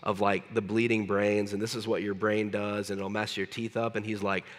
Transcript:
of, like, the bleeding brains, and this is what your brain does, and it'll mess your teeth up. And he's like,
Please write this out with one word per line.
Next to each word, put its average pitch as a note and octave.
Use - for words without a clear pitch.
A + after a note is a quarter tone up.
of, G2
like, G2+
the A2
bleeding A2
brains, G2+
and G2+
this A2
is A2
what G#2
your G2+
brain G#2+
does, G#2
and G2
it'll G2
mess G#2
your G2
teeth A2+
up. A#2
And G#2
he's G#2+
like, G2